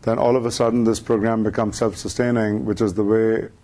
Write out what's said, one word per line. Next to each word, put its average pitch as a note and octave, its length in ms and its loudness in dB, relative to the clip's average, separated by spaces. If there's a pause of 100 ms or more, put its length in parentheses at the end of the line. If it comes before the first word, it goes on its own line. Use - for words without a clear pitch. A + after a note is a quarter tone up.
then A2+ 160 0
all B2 160 4
of B2 100 0
a A#2+ 60 -2
sudden A#2 320 0
this A2+ 160 2
program A2+ 440 0
becomes G#2+ 340 -2
self-sustaining, A2 880 -2
which G#2+ 160 -2
is G#2 120 0
the G#2 100 0
way A2 460 0 (140)